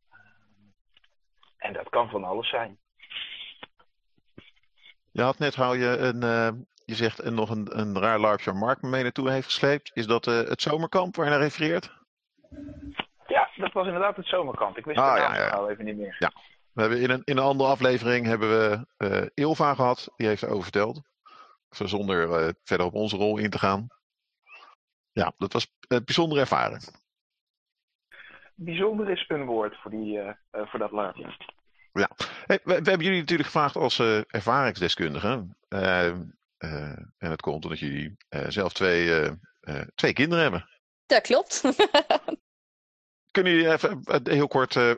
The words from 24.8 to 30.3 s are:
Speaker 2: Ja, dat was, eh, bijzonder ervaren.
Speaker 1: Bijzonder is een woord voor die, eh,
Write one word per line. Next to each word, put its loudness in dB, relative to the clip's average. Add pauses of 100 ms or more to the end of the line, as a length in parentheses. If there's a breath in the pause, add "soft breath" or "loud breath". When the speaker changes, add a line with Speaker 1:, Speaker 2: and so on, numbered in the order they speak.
Speaker 2:
Ja, 0
dat -4
was, -2 (140)
eh, 2
bijzonder 2
ervaren. 0 (1700 loud breath)
Speaker 1:
Bijzonder -2
is -4
een -4
woord -4
voor -14
die, -6
eh, -8 (200)